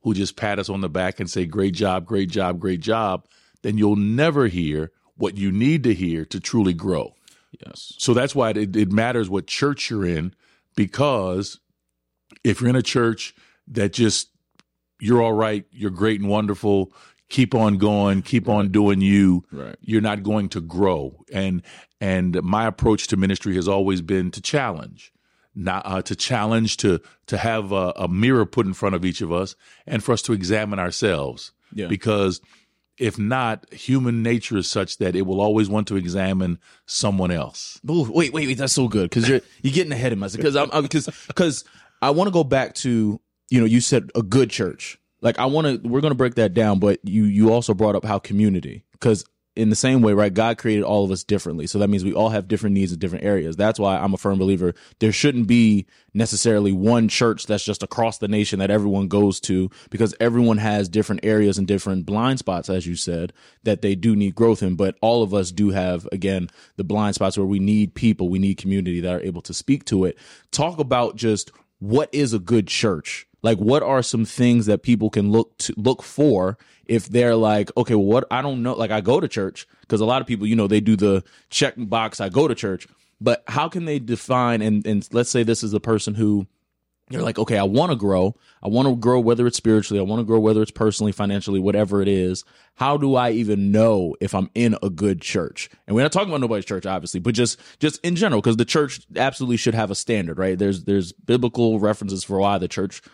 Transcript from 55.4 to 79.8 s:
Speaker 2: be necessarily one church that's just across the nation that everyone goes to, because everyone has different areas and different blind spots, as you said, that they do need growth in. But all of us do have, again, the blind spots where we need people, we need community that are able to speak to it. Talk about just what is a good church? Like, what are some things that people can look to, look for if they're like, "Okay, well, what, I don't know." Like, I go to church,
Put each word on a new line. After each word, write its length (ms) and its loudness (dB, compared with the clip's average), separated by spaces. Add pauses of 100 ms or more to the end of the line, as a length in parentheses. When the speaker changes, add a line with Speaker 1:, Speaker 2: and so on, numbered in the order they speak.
Speaker 2:
be 400 4 (260)
necessarily 600 2
one 360 2
church 380 0
that's 180 -2
just 180 -6
across 360 -4
the 100 -4
nation 300 0
that 120 0
everyone 380 0
goes 320 2
to, 300 -2 (180)
because 320 0
everyone 380 4
has 320 0
different 340 -2
areas 320 4
and 100 -2
different 380 -2
blind 340 -2
spots, 300 -6
as 180 -4
you 100 -6
said, 360 -6 (320)
that 160 0
they 140 2
do 200 2
need 200 0
growth 280 4
in. 140 -2
But 240 0
all 220 2
of 100 -2
us 200 0
do 180 2
have, 420 -4
again, 380 -4 (260)
the 80 -6
blind 300 -2
spots 240 -2
where 80 0
we 120 0
need 360 2
people, 340 0
we 100 -2
need 200 0
community 420 -2
that 140 -4
are 80 -6
able 180 -8
to 140 -14
speak 320 -2
to 180 2
it. 140 -2 (320)
Talk 280 -2
about 380 0
just 340 -2 (280)
what 340 0
is 220 0
a 40 0
good 300 2
church? 580 -4 (160)
Like, 160 2
what 240 2
are 200 2
some 220 -2
things 420 2
that 160 2
people 260 2
can 220 0
look 280 2
to, 180 -6
look 260 0
for 560 0 (280)
if 220 0
they're 280 4
like, 400 2
"Okay, 180 0
well, 120 4
what, 220 4
I 140 -2
don't 200 -4
know." 100 -2
Like, 180 -4
I 100 0
go 200 2
to 80 -4
church, 400 -6 (180)